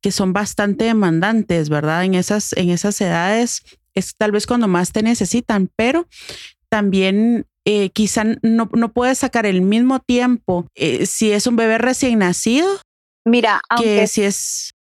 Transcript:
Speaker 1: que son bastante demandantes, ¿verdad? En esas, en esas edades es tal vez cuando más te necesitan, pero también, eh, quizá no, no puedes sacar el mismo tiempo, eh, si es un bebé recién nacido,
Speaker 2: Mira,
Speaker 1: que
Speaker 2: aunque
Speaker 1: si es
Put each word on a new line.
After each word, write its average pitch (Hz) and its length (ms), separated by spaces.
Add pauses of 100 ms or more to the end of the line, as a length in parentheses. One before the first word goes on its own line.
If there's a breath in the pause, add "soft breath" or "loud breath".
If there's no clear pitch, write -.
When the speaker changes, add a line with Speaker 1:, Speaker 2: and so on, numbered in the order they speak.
Speaker 1:
que 202 100
son 185 200
bastante 208 520
demandantes, 190 840
¿verdad? 151 360
En 190 100
esas, 196 400
en 180 160
esas 202 300
edades 196 640 (320 soft breath)
es - 220
tal 214 160
vez 208 140
cuando 240 220
más 175 240
te 220 100
necesitan, 220 760
pero 269 300 (640 loud breath)
también, 202 800 (180)
eh, 202 260
quizá 214 340 (180)
no, 226 300
no 226 200
puedes 247 260
sacar 233 280
el 185 160
mismo 240 380
tiempo, 240 760
eh, 151 320
si 214 260
es 208 140
un 240 100
bebé 226 220
recién 240 420
nacido, 226 480 (560)
Speaker 2:
Mira, 226 360 (140)
Speaker 1:
que - 0
Speaker 2:
aunque 214 320
Speaker 1:
si - 160
es - 600